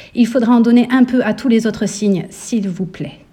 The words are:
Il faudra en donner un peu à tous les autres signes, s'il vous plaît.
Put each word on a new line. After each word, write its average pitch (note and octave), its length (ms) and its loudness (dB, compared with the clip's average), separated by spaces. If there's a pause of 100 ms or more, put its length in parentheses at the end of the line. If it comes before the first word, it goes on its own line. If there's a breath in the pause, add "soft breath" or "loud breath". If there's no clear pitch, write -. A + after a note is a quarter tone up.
(160 loud breath)
Il A#3+ 100 4
faudra A#3 260 0
en A#3+ 80 4
donner A#3+ 300 4
un B3+ 140 4
peu B3+ 200 2
à G#3 100 -2
tous - 120 -8
les A3+ 220 2
autres G#3 180 -2
signes, F#3+ 440 -2
s'il G3+ 380 -6
vous F3+ 160 -6
plaît. - 360 -12 (120)